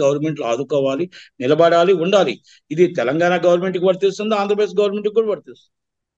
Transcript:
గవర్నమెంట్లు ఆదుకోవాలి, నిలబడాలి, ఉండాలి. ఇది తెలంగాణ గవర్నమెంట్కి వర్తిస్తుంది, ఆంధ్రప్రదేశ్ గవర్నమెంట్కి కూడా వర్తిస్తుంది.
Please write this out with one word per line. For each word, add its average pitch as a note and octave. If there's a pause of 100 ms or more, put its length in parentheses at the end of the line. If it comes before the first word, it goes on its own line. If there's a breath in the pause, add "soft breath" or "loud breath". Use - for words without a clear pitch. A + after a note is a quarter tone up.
గవర్నమెంట్లు D3
ఆదుకోవాలి, C3+ (300 loud breath)
నిలబడాలి, E3+
ఉండాలి. F3 (300 soft breath)
ఇది E3
తెలంగాణ E3+
గవర్నమెంట్కి F3
వర్తిస్తుంది, G3
ఆంధ్రప్రదేశ్ G3+
గవర్నమెంట్కి G#3
కూడా A3+
వర్తిస్తుంది. D3 (420)